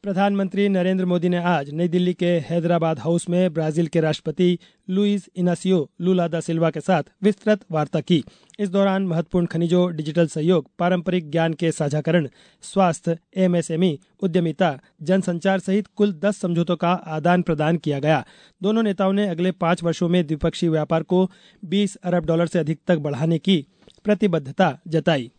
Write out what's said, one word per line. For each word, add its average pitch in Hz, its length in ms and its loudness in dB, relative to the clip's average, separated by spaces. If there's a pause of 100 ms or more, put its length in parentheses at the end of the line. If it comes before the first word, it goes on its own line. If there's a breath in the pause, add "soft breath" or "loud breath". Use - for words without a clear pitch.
प्रधानमंत्री 196 640 0
नरेंद्र 185 360 0
मोदी 175 240 0
ने 175 100 0
आज 165 320 0
नई 165 160 -2
दिल्ली 180 260 0
के 175 140 -2 (140)
हैदराबाद 165 580 0
हाउस 170 300 -2
में 175 240 0
ब्राजील 156 340 -2
के 170 120 0
राष्ट्रपति 165 580 0 (320 soft breath)
लुइस 202 460 0
इनासियो 175 540 0 (120)
लुला 175 260 2
दा 165 120 -4
सिल्वा 165 300 0
के 156 100 -6
साथ 156 240 0 (200)
विस्तृत 214 480 0
वार्ता 151 300 -2
की। 156 220 2 (360 loud breath)
इस 208 100 -4
दौरान 190 380 0
महत्वपूर्ण 170 380 -2
खनिजों, 170 500 0
डिजिटल 156 320 2
सहयोग, 160 420 0 (100)
पारंपरिक 175 520 0
ज्ञान 165 220 0
के 160 180 -2
साझाकरण, 151 560 0 (360 soft breath)
स्वास्थ्य, 170 540 0 (180)
एमएसएमई, 175 640 0 (220 soft breath)
उद्यमिता, 170 500 0 (300 soft breath)
जनसंचार 185 580 0
सहित 196 300 -2
कुल 208 260 0
दस 196 220 -2
समझौतों 170 380 0
का 170 160 0
आदान 170 500 0
प्रदान 160 360 0
किया 143 220 -4
गया। 147 240 2 (380 soft breath)
दोनों 220 220 0
नेताओं 196 300 0
ने 202 140 0
अगले 175 260 0
पांच 170 300 0
वर्षों 170 260 0
में 180 180 2
द्विपक्षीय 160 420 -2
व्यापार 156 340 0
को 185 260 2 (340 soft breath)
बीस 196 340 -2
अरब 175 280 -2
डॉलर 165 220 0
से 175 120 -2
अधिक 156 280 -2
तक 175 120 2
बढ़ाने 151 400 -2
की 175 260 2 (400 soft breath)
प्रतिबद्धता 170 720 0 (100)
जताई। 151 520 0